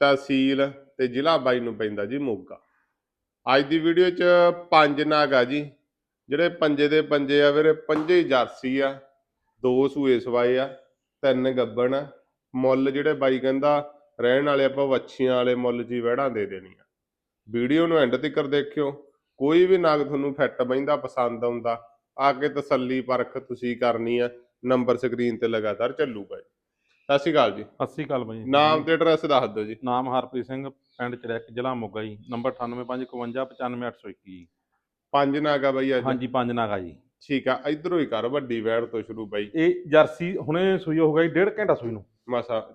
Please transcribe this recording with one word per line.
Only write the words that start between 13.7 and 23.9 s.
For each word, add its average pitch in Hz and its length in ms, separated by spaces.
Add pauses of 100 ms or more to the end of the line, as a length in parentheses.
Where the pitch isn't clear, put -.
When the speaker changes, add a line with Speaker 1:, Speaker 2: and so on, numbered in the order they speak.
Speaker 1:
ਰਹਿਣ 131 260
ਵਾਲੇ 139 180
ਆਪਾਂ 135 220
ਵੱਛੀਆਂ 127 480
ਵਾਲੇ 123 200
ਮੁੱਲ 120 300
'ਚ 113 60
ਹੀ 120 100
ਵੈੜਾਂ 123 300
ਦੇ 107 160
ਦੇਣੀਆਂ। 95 380 (680)
ਵੀਡੀਓ 127 360
ਨੂੰ 165 120
ਐਂਡ 127 180
ਤੱਕ 147 240
ਦੇਖਿਓ, 143 500 (460)
ਕੋਈ 165 300
ਵੀ 185 120
ਨਾਗ 156 240
ਤੁਹਾਨੂੰ 139 320
ਫਿੱਟ 131 280
ਬਹਿੰਦਾ 135 340
ਪਸੰਦ 120 480
ਆਉਂਦਾ, 117 420 (320)
ਆ 135 140
ਕੇ 139 160
ਤਸੱਲੀ 131 520
ਪਰਖ 123 380
ਤੁਸੀਂ 123 380
ਕਰਨੀ 117 420